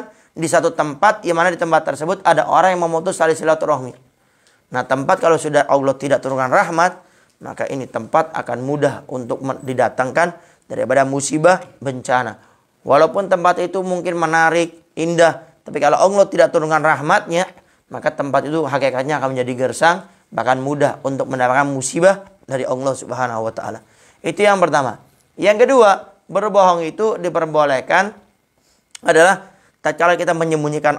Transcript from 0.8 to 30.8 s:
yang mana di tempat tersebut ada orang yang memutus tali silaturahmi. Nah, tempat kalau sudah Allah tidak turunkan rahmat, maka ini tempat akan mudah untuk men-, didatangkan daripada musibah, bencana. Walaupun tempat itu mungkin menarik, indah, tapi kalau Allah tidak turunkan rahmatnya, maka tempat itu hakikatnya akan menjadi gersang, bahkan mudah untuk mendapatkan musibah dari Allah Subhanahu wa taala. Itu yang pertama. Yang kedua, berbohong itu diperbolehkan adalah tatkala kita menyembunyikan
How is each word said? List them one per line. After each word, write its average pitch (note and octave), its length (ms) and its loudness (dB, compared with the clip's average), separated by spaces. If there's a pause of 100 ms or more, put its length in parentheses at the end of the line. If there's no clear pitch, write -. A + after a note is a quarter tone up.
yang E3+ 80 -2
mana F3 160 2
di E3+ 80 -6
tempat D#3+ 240 0
tersebut D#3 400 -6
ada D#3 240 2
orang F3+ 320 2
yang F3 80 -2
memutus E3 320 -4
tali D#3+ 160 2
silaturahmi. D#3 560 -2 (800)
Nah, B2 160 -6
tempat C3+ 320 0
kalau E3 160 2
sudah D3 320 0
Allah C#3 320 0
tidak C3 240 -2
turunkan C3 240 -2
rahmat, E3+ 480 2 (480)
maka A#2 240 -8
ini C3+ 240 -8
tempat A#2 400 -2
akan - 320 -8
mudah C#3+ 480 -2
untuk B2+ 320 -8
men-, C3+ 240 -6
didatangkan B2+ 720 -2 (320)
daripada B2+ 320 0
musibah, D3 560 2 (240)
bencana. B2 560 -4 (480)
Walaupun D#3+ 400 2
tempat F3 400 2
itu F#3 160 -4
mungkin F3+ 320 -4
menarik, E3 640 0 (160)
indah, E3 480 2 (240)
tapi D3 160 -6
kalau D3 160 4
Allah G3 320 4
tidak E3 240 2
turunkan D#3 320 0
rahmatnya, E3 640 0 (400)
maka C#3 240 -6
tempat C3+ 320 -2
itu D#3 160 -2
hakikatnya C3+ 560 -2
akan C3 160 -4
menjadi B2+ 320 -4
gersang, E3 400 0 (240)
bahkan B2+ 320 -2
mudah C#3+ 400 -2
untuk C3+ 240 -4
mendapatkan C3 400 0
musibah F3 640 0 (160)
dari C3 160 -6
Allah C3 320 -4
Subhanahu A#2 560 -6
wa - 20 -10
taala. A2 300 -10 (400)
Itu F3+ 240 0
yang G3 160 4
pertama. C#3+ 400 0 (320)
Yang G#3 320 2
kedua, A#3 480 4 (160)
berbohong F#3 560 2
itu G3+ 320 -4
diperbolehkan D#3+ 960 0 (880)
adalah F3 460 4 (300)
tatkala E3 400 0
kita E3+ 160 0
menyembunyikan D3+ 640 -2